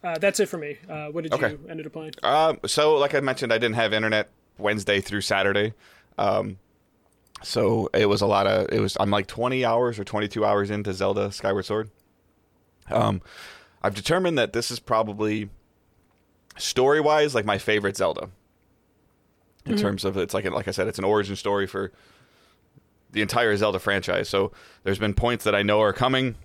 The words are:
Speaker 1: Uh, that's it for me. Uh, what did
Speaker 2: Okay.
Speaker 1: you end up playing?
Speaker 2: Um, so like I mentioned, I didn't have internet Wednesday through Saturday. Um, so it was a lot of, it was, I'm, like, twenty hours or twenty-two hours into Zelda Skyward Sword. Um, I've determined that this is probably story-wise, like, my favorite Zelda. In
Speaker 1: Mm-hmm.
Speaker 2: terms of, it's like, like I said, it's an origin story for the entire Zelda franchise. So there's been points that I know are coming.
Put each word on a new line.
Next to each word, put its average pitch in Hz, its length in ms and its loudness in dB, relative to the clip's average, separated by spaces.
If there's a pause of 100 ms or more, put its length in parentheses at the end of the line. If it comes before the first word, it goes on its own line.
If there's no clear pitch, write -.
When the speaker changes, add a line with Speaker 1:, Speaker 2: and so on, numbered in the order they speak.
Speaker 1:
Uh, 170 160 -4
that's 196 220 2
it 196 100 4
for 185 80 -8
me. 147 200 -10 (100)
Uh, 151 200 -10
what 160 160 -6
did 160 100 -4
Speaker 2:
Okay. 117 160 2
Speaker 1:
you 143 180 -12
end 160 160 -10
up 156 80 -12
playing? 156 200 -12 (100)
Speaker 2:
Um, 156 440 4
so 151 300 4
like 143 180 2
I 143 60 4
mentioned, 127 320 -2
I 113 60 4
didn't 113 180 2
have 113 180 2
internet 107 360 0 (260)
Wednesday 101 460 0
through 101 200 -4
Saturday. 101 520 0 (420)
Um, 101 420 0 (840)
so 107 500 0
it 104 140 2
was 101 160 2
a 101 40 0
lot 101 200 2
of, 101 260 0
it 110 80 0
was, 101 180 -2
I'm, 101 120 0
like, 101 160 0
twenty 127 400 -4
hours 117 320 0
or 101 60 -6
twenty-two 107 420 -2
hours 101 240 2
into 104 240 -4
Zelda 98 380 0
Skyward 98 340 -4
Sword. 107 240 -4 (1000)
Um, 101 300 0 (640)
I've 101 120 -2
determined 165 440 0
that 110 160 0
this 113 160 -2
is 120 100 -10
probably 107 720 -2 (1040)
story-wise, 151 800 2
like, 110 100 2
my 101 140 0
favorite 101 400 0
Zelda. 92 320 -2 (1400)
In 139 80 -2
Speaker 1:
Mm-hmm. 104 80 0
Speaker 2:
terms 101 240 -2
of, 95 100 -2
it's 92 160 -2
like, 98 180 -2
like - 180 -4
I - 20 -4
said, 90 180 -2
it's 87 100 -6
an 95 60 -4
origin 101 320 2
story 101 300 -2
for 98 240 -6 (1200)
the 104 100 -2
entire 110 340 2
Zelda 101 220 2
franchise. 95 500 0
So 98 240 0 (300)
there's 98 160 -2
been 104 160 -2
points 117 300 0
that 104 100 2
I 101 80 2
know 104 180 4
are 104 120 4
coming. 127 420 0 (100)